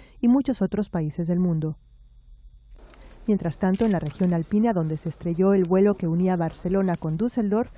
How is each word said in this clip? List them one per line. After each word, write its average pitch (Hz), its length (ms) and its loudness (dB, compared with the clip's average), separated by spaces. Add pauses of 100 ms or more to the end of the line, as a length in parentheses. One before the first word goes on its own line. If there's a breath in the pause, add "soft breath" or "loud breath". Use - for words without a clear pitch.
(200 loud breath)
y 240 80 2
muchos 262 320 2
otros 202 300 -2
países 160 380 -4
del 180 100 0
mundo. 160 400 -2 (1500 loud breath)
Mientras 190 320 -2
tanto, 196 280 2
en 214 60 2
la 180 80 0
región 175 340 -2
alpina 208 400 0
donde 160 240 -2
se - 100 -8
estrelló 180 460 0
el 190 100 4
vuelo 190 320 4
que 175 120 -4
unía 180 280 0
Barcelona 175 600 -2
con 160 200 -4
Düsseldorf, 220 600 -2